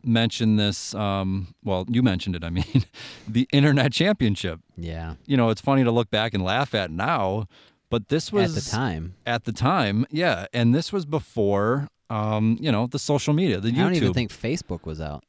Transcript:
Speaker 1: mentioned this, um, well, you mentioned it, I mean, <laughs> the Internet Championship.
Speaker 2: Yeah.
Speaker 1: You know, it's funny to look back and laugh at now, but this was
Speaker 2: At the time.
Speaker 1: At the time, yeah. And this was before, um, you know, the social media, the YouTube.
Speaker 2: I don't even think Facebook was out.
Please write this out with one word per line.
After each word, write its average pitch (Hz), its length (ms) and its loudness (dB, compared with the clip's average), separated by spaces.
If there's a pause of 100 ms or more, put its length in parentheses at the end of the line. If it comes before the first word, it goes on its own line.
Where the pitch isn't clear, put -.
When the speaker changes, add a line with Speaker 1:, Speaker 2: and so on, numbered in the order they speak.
Speaker 1:
mentioned 113 540 2
this, 104 360 -2
um, 98 600 -2 (100)
well, 92 240 -2
you 120 140 2
mentioned 95 340 0
it, 82 80 -8
I 85 60 -6
mean, 90 340 0 (200)
<laughs> - 240 -18
the 117 220 0
Internet 143 440 4
Championship. 107 640 0 (160)
Speaker 2:
Yeah. 82 380 -8 (120)
Speaker 1:
You 135 120 2
know, 117 100 4
it's 107 140 0
funny 135 220 4
to 117 60 4
look 117 200 2
back 110 240 0
and 95 100 0
laugh 117 300 0
at 95 160 -2
now, 104 560 -2 (440)
but 117 180 -2
this 156 240 -2
was 185 240 2
Speaker 2:
At - 80 -4
the - 60 -8
time. 90 440 -4 (100)
Speaker 1:
At 117 200 -2
the 113 80 -4
time, 123 580 2
yeah. 139 420 0
And 117 220 4
this 160 180 -2
was 185 140 -4
before, 117 800 0 (240)
um, 107 500 0
you 143 120 0
know, 117 160 0
the 143 100 -6
social 147 340 0
media, 147 280 2
the 113 100 -2
YouTube. 127 80 0
Speaker 2:
I 175 60 4
don't 180 100 2
even 110 200 2
think 104 180 -2
Facebook 113 520 -8
was 78 160 -8
out. 73 280 -8